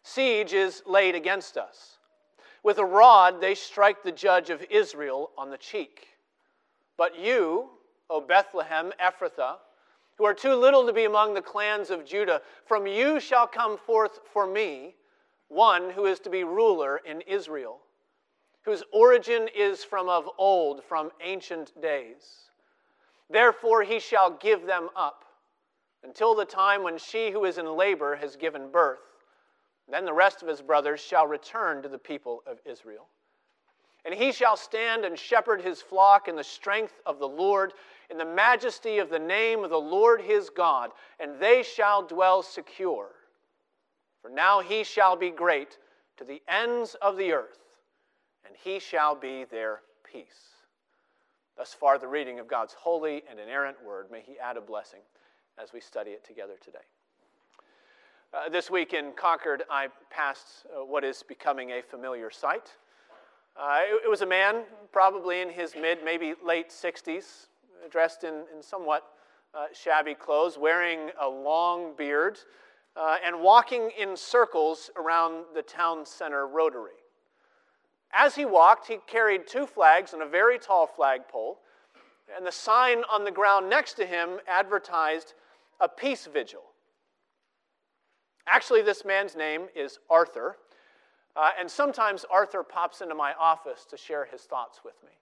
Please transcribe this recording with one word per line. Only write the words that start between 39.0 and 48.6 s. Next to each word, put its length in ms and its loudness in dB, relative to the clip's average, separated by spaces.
the 80 -2
name 440 -2
of 60 -8
the 100 0
Lord 420 4
his 280 0
God, 400 0
and 200 -12
they 220 6
shall 400 0
dwell 400 2
secure. 680 -8
For 80 -20
now 280 4
he 240 -4
shall 320 2
be 140 -4
great 480 -4
to 60 -20
the 240 -16
ends 480 -4
of 200 -2
the 160 -4
earth, 280 -6
and 120 -20
he 240 -10